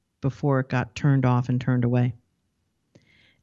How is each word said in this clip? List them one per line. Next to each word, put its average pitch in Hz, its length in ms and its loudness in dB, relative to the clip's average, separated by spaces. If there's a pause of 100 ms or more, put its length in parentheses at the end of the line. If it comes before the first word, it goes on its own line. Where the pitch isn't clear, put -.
(220)
before 135 400 0
it 127 80 -6
got - 260 -4
turned 135 300 2
off 123 220 2
and 123 140 -2
turned 127 220 0
away. 123 320 0 (1300)